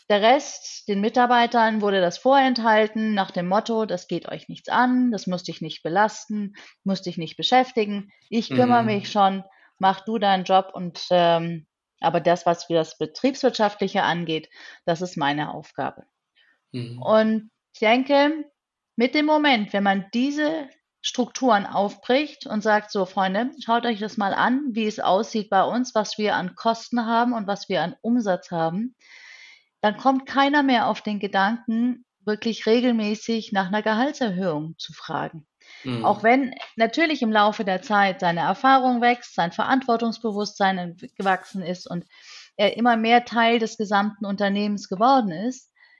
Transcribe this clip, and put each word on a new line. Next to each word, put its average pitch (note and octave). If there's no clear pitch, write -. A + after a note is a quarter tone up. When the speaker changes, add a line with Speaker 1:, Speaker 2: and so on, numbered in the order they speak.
Speaker 1:
der G#3
Rest, -
den G3+
Mitarbeitern A#3
wurde G3
das F3+
vorenthalten A3
nach F#3+
dem F3+
Motto, A3
„Das F3+
geht -
euch -
nichts -
an, B3+
das G3
muss F3+
dich -
nicht D#3
belasten, G3+
muss F#3+
dich F3
nicht D#3+
beschäftigen, G#3
ich A3+
kümmere B3
Speaker 2:
Mhm. A3
Speaker 1:
mich G3+
schon, F#3+
mach F#3+
du A3
deinen F#3+
Job F#3+
und, F3
ähm, E3+
aber E3
das, E3+
was E3+
für E3+
das D#3+
Betriebswirtschaftliche G3+
angeht, D#3+
das E3+
ist F3+
meine D3
Aufgabe.“ -
Speaker 2:
Mhm. B2
Speaker 1:
Und A3
ich -
denke, C#4+
mit A#3+
dem D4+
Moment, D4
wenn G3+
man G3
diese D4
Strukturen B3
aufbricht B3
und G#3+
sagt, G#3
„So, G3
Freunde, F#3+
schaut A3+
euch A3+
das G#3+
mal G3
an, A#3+
wie A3
es G#3+
aussieht G#3+
bei F#3+
uns, A3+
was G#3+
wir G#3
an F3+
Kosten A3+
haben A#3
und G#3+
was G3+
wir F3
an E3+
Umsatz A3
haben“, F3
dann G#3
kommt C4
keiner C#4+
mehr B3
auf G#3
den G#3
Gedanken, A3+
wirklich G#3+
regelmäßig A3+
nach F#3+
einer G#3+
Gehaltserhöhung G3
zu -
fragen. D3+
Speaker 2:
Mhm. B2+
Speaker 1:
Auch G3+
wenn B3+
natürlich D4
im A3
Laufe G#3
der F#3
Zeit G3
seine E3+
Erfahrung B3
wächst, A#3+
sein F3
Verantwortungsbewusstsein A3
ent-, F3
gewachsen F#3+
ist F3
und F3
er G3+
immer A#3
mehr A#3
Teil A#3
des A3
gesamten G#3
Unternehmens G3+
geworden A3
ist, A3